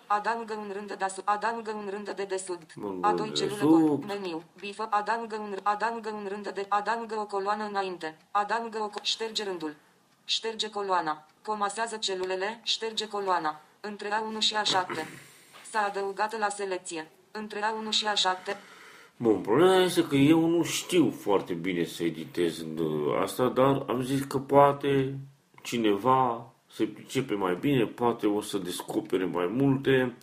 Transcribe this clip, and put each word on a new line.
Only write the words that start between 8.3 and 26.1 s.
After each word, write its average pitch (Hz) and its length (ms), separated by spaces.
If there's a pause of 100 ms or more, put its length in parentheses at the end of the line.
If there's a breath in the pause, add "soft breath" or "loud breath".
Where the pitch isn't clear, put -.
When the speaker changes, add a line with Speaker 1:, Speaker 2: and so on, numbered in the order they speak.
Speaker 1:
Adaugă 214 480
o 214 100
co-, 202 140
șterge 220 420
rândul. 160 300 (500)
Șterge 214 460
coloana. 185 560 (160)
Comasează 214 540
celulele, 190 680
șterge 214 460
coloana. 180 520 (200)
Între 208 320
A 214 80
unu 220 200
și 220 160
A 214 60
șapte. 180 440 (640)
S-a 226 100
adăugat 202 580
la 208 100
selecție. 180 640 (200)
Între 214 320
A 220 100
unu 220 180
și 214 160
A 208 80
șapte. 190 420 (600 loud breath)
Speaker 2:
Bun, 110 240
problema 143 340
este 175 320
că 139 100
eu 160 300
nu 165 160
știu 151 480
foarte - 440
bine 85 300
să - 200
editez, 80 560
uh, 78 600
asta, 120 260
dar 135 400
am 123 140
zis 135 200
că 139 160
poate 139 800 (440)
cineva 117 840 (280)